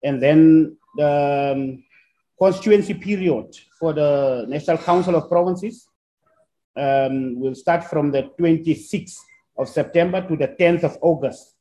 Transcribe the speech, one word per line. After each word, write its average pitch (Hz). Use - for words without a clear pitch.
And 135
then 160
the, 143
um, 135
constituency 196
period 185
for 160
the 139
National 151
Council 175
of -
Provinces, 180
um, 135
will 131
start 170
from 147
the 135
twenty-sixth 165
of 131
September 180
to 165
the 143
tenth 170
of 147
August 139